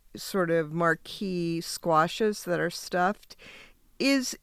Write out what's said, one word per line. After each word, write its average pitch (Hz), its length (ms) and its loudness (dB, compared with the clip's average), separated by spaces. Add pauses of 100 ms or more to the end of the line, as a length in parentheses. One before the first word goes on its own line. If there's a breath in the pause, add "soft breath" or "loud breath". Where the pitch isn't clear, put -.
(160)
sort 175 340 -2
of 160 220 2
marquee 170 880 -2
squashes 170 840 0
that 170 160 -2
are 165 100 0
stuffed - 680 -2 (600 loud breath)
is 269 440 2